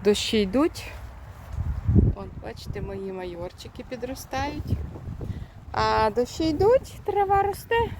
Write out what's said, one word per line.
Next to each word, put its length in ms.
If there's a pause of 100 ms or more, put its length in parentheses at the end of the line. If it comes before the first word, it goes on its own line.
Дощі 380
йдуть. 500 (1200)
От, 120 (160)
бачите, 380
мої 300
майорчики 760
підростають. 880 (960)
А 380
дощі 400
йдуть, 540
трава 380
росте. 340 (240)